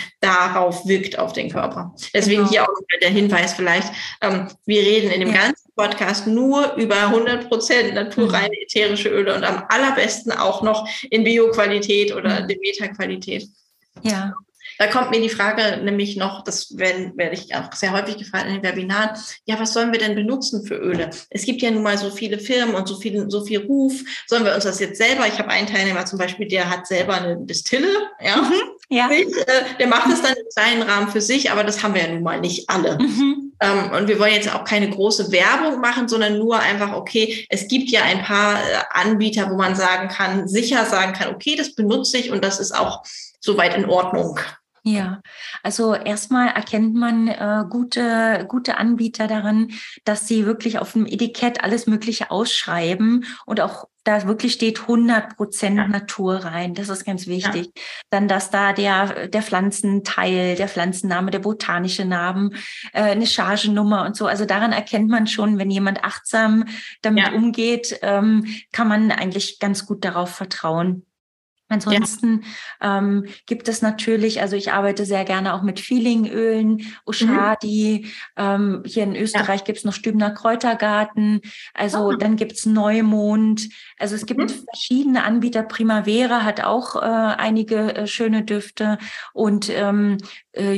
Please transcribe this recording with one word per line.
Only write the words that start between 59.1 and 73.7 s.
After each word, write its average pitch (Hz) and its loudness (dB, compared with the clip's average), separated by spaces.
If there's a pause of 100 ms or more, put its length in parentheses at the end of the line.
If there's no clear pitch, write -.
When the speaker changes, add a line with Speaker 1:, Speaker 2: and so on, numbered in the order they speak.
Speaker 2:
der 214 -2
Pflanzenteil, 185 0
der 196 -2
Pflanzenname, 185 -2
der 196 -2
botanische 190 -2
Name, 185 0 (400)
äh, 214 0
eine 214 2
Chargennummer 208 2
und 208 -6
so. 202 -2
Also 202 0
daran 202 0
erkennt 214 0
man 220 2
schon, 208 0
wenn 196 0
jemand 196 0
achtsam 220 2 (380)
damit 208 4
Speaker 1:
Ja. - 0
Speaker 2:
umgeht, 233 0
ähm, 214 4 (240)
kann 226 0
man 214 4
eigentlich 185 -4
ganz 202 -2
gut 196 -6
darauf 175 -2
vertrauen. 180 -2 (640)
Ansonsten, 214 0 (360)
Speaker 1:
Ja. 202 0
Speaker 2:
ähm, 202 0 (200)
gibt 233 -6
es 220 -2